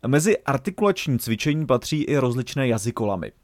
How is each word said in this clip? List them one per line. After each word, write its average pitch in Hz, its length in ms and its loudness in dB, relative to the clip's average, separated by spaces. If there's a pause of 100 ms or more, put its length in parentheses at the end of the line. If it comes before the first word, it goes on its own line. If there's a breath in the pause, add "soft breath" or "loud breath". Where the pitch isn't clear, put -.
Mezi 151 320 4
artikulační 147 800 0
cvičení 147 480 -2
patří 139 360 0
i 147 140 0
rozličné 127 520 0
jazykolamy. 101 640 -2 (120)